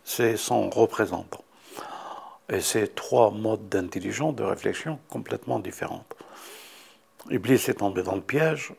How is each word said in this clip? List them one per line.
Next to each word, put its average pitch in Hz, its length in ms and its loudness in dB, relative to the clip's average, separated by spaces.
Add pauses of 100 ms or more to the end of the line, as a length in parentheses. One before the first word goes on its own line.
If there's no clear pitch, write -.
c'est 113 340 2
son 113 320 0
représentant. - 760 2 (1080)
Et 95 120 0
c'est 107 320 0
trois 117 380 4
modes 107 360 -2
d'intelligence, 98 680 -2
de 110 80 -4
réflexion 101 560 -2 (100)
complètement 120 480 -4
différents. - 480 -8 (1300)
Iblis 123 380 4
est - 60 0
tombé 95 280 0
dans 92 120 -2
le 95 60 -2
piège, 151 580 0